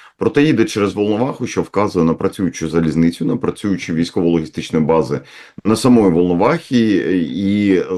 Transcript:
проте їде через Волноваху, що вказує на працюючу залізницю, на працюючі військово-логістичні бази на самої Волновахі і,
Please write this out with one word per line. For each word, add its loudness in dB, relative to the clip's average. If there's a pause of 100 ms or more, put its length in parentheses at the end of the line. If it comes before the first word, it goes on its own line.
(180)
проте 2
їде 2
через -2
Волноваху, -2
що -4
вказує 0
на 2
працюючу -4
залізницю, 0
на -2
працюючі -4
військово-логістичні -2
бази 0 (460)
на 2
самої 4
Волновахі 2 (320)
і, 2 (140)